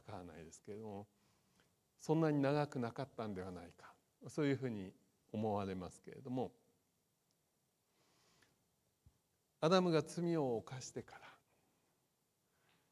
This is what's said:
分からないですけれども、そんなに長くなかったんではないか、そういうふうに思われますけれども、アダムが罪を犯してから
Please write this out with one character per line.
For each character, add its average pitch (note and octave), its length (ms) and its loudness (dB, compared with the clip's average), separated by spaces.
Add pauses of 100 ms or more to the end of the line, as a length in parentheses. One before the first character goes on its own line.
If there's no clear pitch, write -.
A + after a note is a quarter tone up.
分 - 40 -12
か - 20 -10
ら F2+ 120 -8
な E2 140 -14
い E2 60 -12
で D#2+ 60 -16
す - 140 -20
け G#2+ 80 -12
れ G2+ 60 -10
ど A2 80 -10
も、 G#2 200 -8 (960)
そ D#3 140 2
ん D#3+ 60 4
な D#3+ 100 6
に D3 100 4
長 C#3+ 260 4
く C#3+ 120 -6
な A#2 140 0
か C#3 100 -6
っ C3 120 -6
た A2+ 120 -4
ん G#2 80 -4
で F#2 80 -6
は F2+ 80 -8
な F2 120 -10
い F2 140 -16
か、 - 160 -20 (360)
そ D3+ 160 0
う - 20 4
い C#3 60 4
う C3+ 40 2
ふ B2 80 -4
う B2 60 -2
に G2 240 -6 (380)
思 G#2+ 220 0
わ G2+ 120 0
れ F#2+ 80 -4
ま F2+ 160 -6
す - 100 -18
け - 120 -16
れ - 100 -14
ど B2+ 80 -8
も、 B2 220 -2 (3000)
ア D3+ 80 4
ダ F#3 140 8
ム F3+ 80 4
が D#3 120 6
罪 E3+ 360 0
を B2+ 180 2
犯 B2+ 240 -6
し - 120 -12
て A#2+ 100 -8
か - 160 -18
ら - 80 -18 (1600)